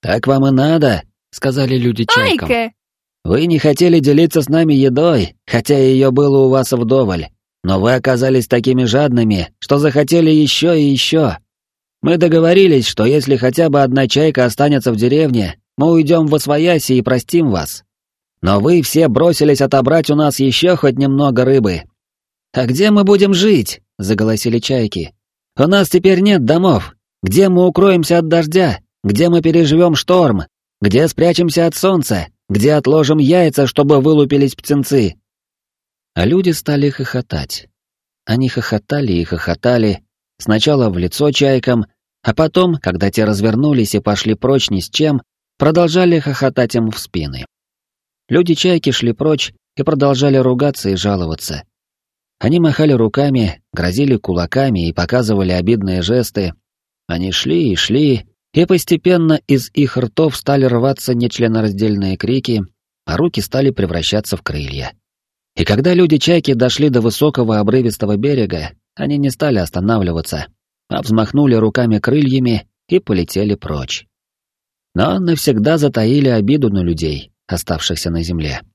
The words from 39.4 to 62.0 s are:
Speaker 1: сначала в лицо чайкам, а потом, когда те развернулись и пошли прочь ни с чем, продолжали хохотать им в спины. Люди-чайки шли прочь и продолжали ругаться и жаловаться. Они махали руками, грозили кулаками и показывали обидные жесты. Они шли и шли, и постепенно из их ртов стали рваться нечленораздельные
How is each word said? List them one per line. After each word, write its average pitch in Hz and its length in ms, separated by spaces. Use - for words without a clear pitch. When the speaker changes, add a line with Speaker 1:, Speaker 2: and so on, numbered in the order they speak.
Speaker 1:
сначала 117 500
в 90 80
лицо 92 340
чайкам, 127 540
а 113 100
потом, 165 440
когда 92 340
те 110 120
развернулись 110 720
и 104 60
пошли 107 340
прочь 127 380
ни 98 80
с 87 100
чем, 147 320
продолжали 170 600
хохотать 131 560
им 113 140
в 107 80
спины. 67 480
Люди-чайки 170 640
шли 117 220
прочь 147 400
и 139 60
продолжали 139 540
ругаться 131 520
и 98 60
жаловаться. 85 680
Они 151 200
махали 156 340
руками, 120 680
грозили 110 440
кулаками 90 720
и 82 40
показывали 101 580
обидные 92 500
жесты. 101 520
Они 87 240
шли 147 400
и 90 40
шли, 131 540
и 165 120
постепенно 170 840
из 135 260
их 143 240
ртов 127 380
стали 139 300
рваться 127 480
нечленораздельные 110 1040